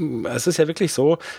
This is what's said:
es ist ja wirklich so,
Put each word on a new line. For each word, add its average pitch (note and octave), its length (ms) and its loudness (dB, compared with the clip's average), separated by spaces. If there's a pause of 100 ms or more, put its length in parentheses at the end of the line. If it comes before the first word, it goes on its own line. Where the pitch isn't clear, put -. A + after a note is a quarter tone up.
(340)
es A#2+ 140 -4
ist E3+ 80 2
ja D#3 120 4
wirklich E3 260 -2
so, D3+ 240 4 (220)